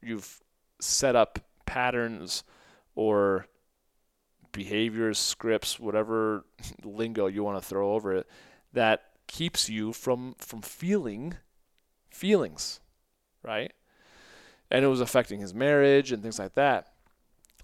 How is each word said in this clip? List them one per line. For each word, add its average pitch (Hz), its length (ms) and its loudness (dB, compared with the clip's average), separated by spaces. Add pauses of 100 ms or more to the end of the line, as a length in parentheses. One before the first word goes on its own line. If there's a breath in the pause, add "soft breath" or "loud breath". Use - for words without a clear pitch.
you've 113 400 -12 (400)
set - 340 2
up 113 240 4 (260)
patterns 120 800 -4 (520 soft breath)
or 101 520 2 (1040)
behaviors, 107 680 -2
scripts, - 600 -2
whatever 110 680 -2 (200)
<laughs> - 180 -16
lingo 110 440 -2
you 101 160 -4
wanna 101 180 -4
throw 101 320 -2
over 104 220 -2
it, 90 120 -4 (460 loud breath)
that 110 300 2 (240)
keeps - 420 -4
you 110 240 -4
from, 127 460 -4
from - 220 -16
feeling 165 720 -4 (760)
feelings, 170 680 -2 (640)
right?" 110 300 -6 (960 soft breath)
And 127 120 6
it 139 40 6
was 131 140 4
affecting 117 380 0
his 98 140 -10
marriage 139 580 4
and 107 120 -4
things 110 160 -8
like 95 160 -8
that. 131 380 2 (720)